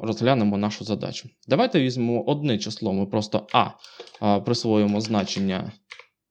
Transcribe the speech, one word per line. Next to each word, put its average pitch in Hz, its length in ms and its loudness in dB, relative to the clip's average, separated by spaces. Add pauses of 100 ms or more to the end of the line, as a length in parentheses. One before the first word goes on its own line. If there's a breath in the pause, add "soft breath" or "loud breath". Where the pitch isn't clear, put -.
розглянемо 110 560 2
нашу 104 280 -2
задачу. 101 440 -6 (180)
Давайте 175 320 2
візьмемо 123 440 0
одне 147 340 0
число, 107 360 -4
ми 98 120 0
просто 104 480 -2
А, 120 180 4 (480 loud breath)
а, 101 200 2
присвоїмо 107 600 2
значення, 98 720 -2 (580)